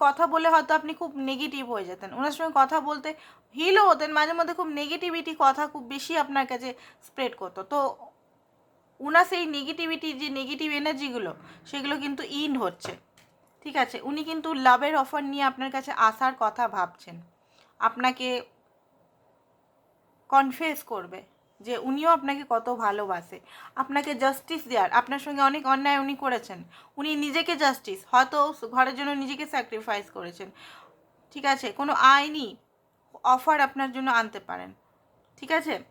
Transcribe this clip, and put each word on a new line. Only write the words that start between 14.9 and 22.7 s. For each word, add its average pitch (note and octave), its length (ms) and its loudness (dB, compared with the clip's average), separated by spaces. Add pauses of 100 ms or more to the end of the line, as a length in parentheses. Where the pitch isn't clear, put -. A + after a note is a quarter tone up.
অফার C#4+ 200 -4 (100)
নিয়ে C#4 180 0
আপনার C4 260 -8
কাছে C4+ 140 -6 (180)
আসার C4 260 0 (100)
কথা A3 200 0 (120)
ভাবছেন, E3+ 400 -6 (720)
আপনাকে B3+ 400 0 (2000)
কনফেস C#4 460 2 (140)
করবে F#3 280 -10 (460)
যে A#3+ 80 -4 (140)
উনিও D4+ 300 2
আপনাকে C#4 240 -4 (100)
কত A3+ 140 0 (180)